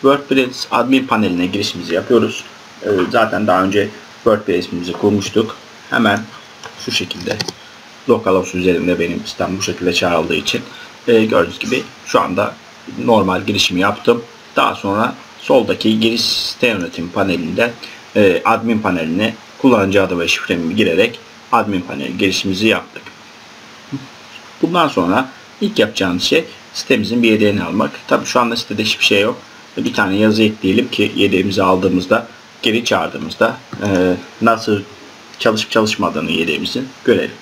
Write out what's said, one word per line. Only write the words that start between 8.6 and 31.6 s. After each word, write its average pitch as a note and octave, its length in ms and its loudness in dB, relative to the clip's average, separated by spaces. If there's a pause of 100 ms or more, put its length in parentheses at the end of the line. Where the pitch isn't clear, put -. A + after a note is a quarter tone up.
benim F2 200 -2
sistem F#2 380 -6
bu F#2+ 40 -6
şekilde F2+ 300 -2
çağrıldığı E2+ 420 0
için, D#2 280 -4 (460)
e, A2 160 6
gördüğünüz - 340 0
gibi A#2+ 240 -4 (240)
şu B2 140 2
anda - 340 -2 (500)
normal G2 380 2
girişimi G2 380 0
yaptım. A#2 440 0 (320)
Daha - 180 2
sonra G#2+ 400 -2 (260)
soldaki A2 600 2
giriş A2+ 200 0
site - 480 -2
yönetim F2 420 -4
panelinde, F#2+ 640 -2 (440)
e, F#2+ 280 4
admin A2+ 340 2
paneline F#2+ 560 0 (240)
kullanıcı G2+ 440 4
adı F#2 160 0
ve E2+ 100 -2
şifremi E2+ 480 -2
girerek G2 420 2 (340)
admin G#2 280 0
panel C#2 320 -8
girişimizi G2 540 -2
yaptık. - 360 -2 (1600)
Bundan E3 260 2
sonra G2+ 400 0 (320)
ilk - 180 -2
yapacağımız F2+ 440 0
şey D#3+ 220 2 (300)
sitemizin A#2 480 0
bir A2+ 80 6
yedeğini G#2 320 2
almak. F#2 280 -2 (180)
Tabii - 180 0
şu - 140 0
anda A#2 160 0
sitede G#2+ 260 -4
hiçbir - 220 -2
şey G#2 160 4
yok. A2+ 180 0 (380)
Bir A#2 180 -4
tane G2 220 2
yazı A2 260 4
ekleyelim G#2+ 480 2
ki - 260 0
yedeğimizi G2 460 2